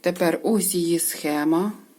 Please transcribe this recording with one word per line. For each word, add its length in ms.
Тепер 420
ось 320
її 240
схема. 720